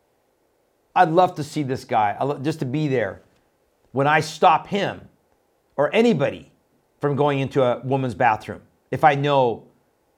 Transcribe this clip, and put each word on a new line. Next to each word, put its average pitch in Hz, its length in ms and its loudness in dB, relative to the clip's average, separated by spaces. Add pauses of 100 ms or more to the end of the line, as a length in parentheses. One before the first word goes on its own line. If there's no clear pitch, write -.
(920)
I'd 180 160 4
love 180 260 2
to 147 100 -6
see 151 180 -6
this 127 220 -6
guy, 107 340 0
I 131 60 -2
lo-, 143 140 -4
just 156 200 -4
to 147 60 -2
be 147 240 -2
there 104 320 -2 (720)
when 139 140 0
I 156 120 4
stop 160 480 2
him 147 340 -6 (760)
or 147 160 0
anybody 151 580 0 (480)
from 143 160 -2
going 143 240 0
into 135 240 0
a 123 180 0
woman's 131 340 -4
bathroom, 110 460 -2 (280)
if - 160 -2
I 147 100 6
know 139 520 0 (500)